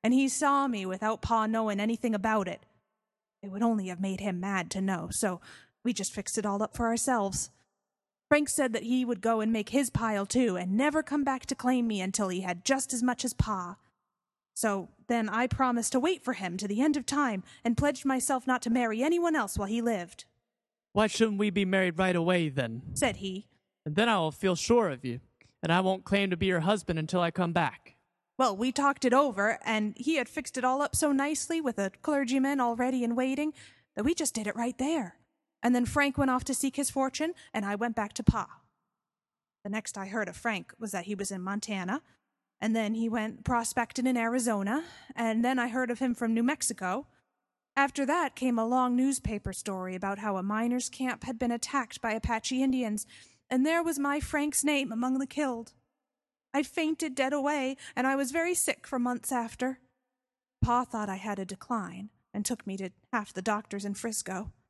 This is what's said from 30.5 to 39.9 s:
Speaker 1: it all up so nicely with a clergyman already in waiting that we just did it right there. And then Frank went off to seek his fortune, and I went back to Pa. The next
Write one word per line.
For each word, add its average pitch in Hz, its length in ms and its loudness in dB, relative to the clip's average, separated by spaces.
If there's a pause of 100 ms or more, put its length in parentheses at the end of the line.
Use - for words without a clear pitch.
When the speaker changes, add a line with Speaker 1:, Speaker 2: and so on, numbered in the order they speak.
Speaker 1:
it 247 60 -2
all 262 180 2
up 285 140 -2
so 294 160 2
nicely 294 480 0
with 254 180 -2
a 190 120 0 (120)
clergyman 277 560 2
already 247 460 0
in 233 100 0
waiting 269 400 0 (400)
that 208 100 -4
we 320 100 2
just - 200 -2
did 214 140 -4
it - 80 -6
right 240 220 -2
there. 269 420 -2 (420)
And 247 120 4
then 247 120 4
Frank 285 300 2
went 269 140 2
off 254 140 0
to 269 100 -2
seek - 220 -2
his 285 140 -2
fortune, 277 440 -2 (180)
and 214 120 -4
I 202 100 -2
went 226 220 -2
back 214 160 -4
to 226 100 -8
Pa. - 380 4 (1040)
The 202 60 -8
next 208 280 -6